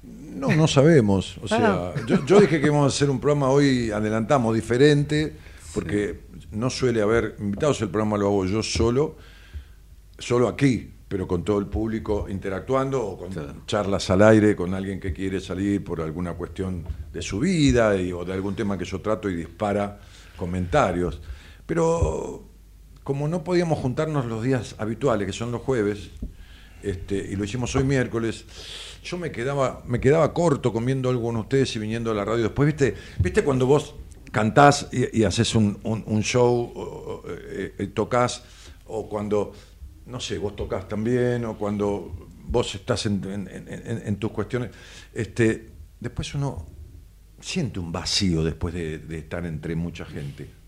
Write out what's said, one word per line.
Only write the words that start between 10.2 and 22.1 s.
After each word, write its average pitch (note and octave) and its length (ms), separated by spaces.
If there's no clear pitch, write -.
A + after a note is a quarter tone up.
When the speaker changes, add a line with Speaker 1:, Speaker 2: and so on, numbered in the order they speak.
Speaker 1:
aquí, A#2 440
pero F#2 200
con F2 160
todo G2+ 160
el G2+ 80
público G#2+ 600
interactuando G#2 760
o F#2+ 120
con F#2 140
Speaker 3:
Claro. D2+ 220
Speaker 1:
charlas G2 420
al F#2+ 140
aire G#2+ 320
con F2+ 180
alguien F#2+ 260
que F2+ 140
quiere F#2+ 260
salir F#2+ 440
por E2 180
alguna E2 320
cuestión F2 500
de F2 80
su G2 180
vida C3 640
y, F2+ 100
o F2 140
de F2+ 80
algún F#2+ 220
tema G2+ 240
que F2 60
yo F#2 140
trato G#2+ 300
y F2+ 60
dispara G2+ 640
comentarios. F2+ 840
Pero E3 760